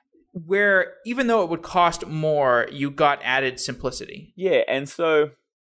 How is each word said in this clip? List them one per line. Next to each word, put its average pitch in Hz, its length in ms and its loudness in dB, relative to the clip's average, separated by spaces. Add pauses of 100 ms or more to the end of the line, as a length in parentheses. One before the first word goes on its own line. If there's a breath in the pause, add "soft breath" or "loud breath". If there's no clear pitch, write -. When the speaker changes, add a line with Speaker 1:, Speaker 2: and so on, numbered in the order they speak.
(320 soft breath)
Speaker 1:
where 190 640 0 (100)
even 240 220 -2
though 226 160 2
it 165 60 -4
would 165 120 -4
cost 175 460 0
more, 147 640 2
you 139 180 -4
got 143 340 0
added 131 360 -2
simplicity. - 760 -8
Speaker 2:
Yeah, 175 320 2
and 135 220 -2
so 156 400 2 (400)